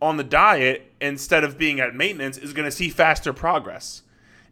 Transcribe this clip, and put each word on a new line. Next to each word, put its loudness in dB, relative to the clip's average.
on 0
the -2
diet 4
instead 0
of -4
being 0
at -2
maintenance -4
is -14
gonna -4
see -4
faster 2
progress." -6